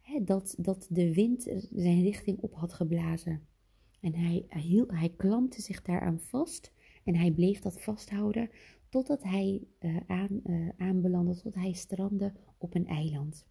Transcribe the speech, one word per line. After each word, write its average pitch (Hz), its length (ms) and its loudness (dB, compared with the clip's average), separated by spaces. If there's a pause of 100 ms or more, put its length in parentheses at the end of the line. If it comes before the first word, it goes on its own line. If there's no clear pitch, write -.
hè, 269 240 -4
dat, 196 340 -2
dat 190 320 -4
de 170 240 4
wind 233 280 4 (300)
zijn 175 300 4
richting 190 360 0
op - 160 -6
had 170 180 -6
geblazen. 165 760 -2 (540)
En 165 140 0
hij, 170 340 0
hij 156 120 -6
hiel-, 190 280 4
hij 165 280 0
klampte 226 460 2
zich - 200 -10
daaraan 170 380 0
vast - 520 -6 (320)
en 185 100 2
hij 170 180 4
bleef 180 280 4
dat 180 200 -6
vasthouden 214 720 -4 (380)
totdat 262 340 0
hij, 196 400 0 (160)
eh, 165 180 -2 (100)
aan, 196 380 -2
eh, 165 320 0
aanbelandde, 180 640 2
tot 214 140 -8
hij 185 180 -2
strandde 196 600 -2 (260)
op 175 160 -8
een 175 120 2
eiland. 151 640 -4